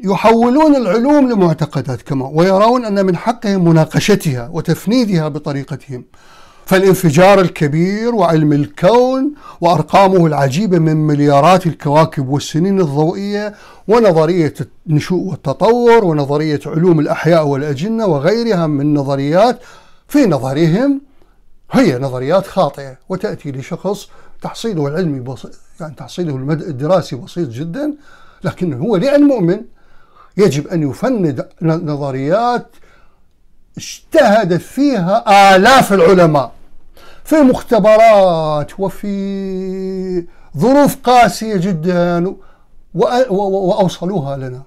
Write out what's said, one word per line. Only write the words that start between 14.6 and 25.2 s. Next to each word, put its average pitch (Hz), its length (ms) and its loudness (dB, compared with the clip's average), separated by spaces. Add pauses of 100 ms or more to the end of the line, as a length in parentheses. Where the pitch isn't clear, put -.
النشوء 175 440 -2
والتطور 233 760 2
ونظرية 151 600 -2
علوم 160 340 2
الأحياء 160 460 0
والأجنة 151 600 -4
وغيرها 180 600 0
من 147 280 -2
نظريات، 143 680 0 (480)
في 285 180 2
نظرهم 165 720 0 (720)
هي 185 280 2
نظريات 135 480 -2
خاطئة، 139 500 -4 (120)
وتأتي 185 440 -8
لشخص 139 560 -10 (340)
تحصيله 170 440 -6
العلمي 147 340 -4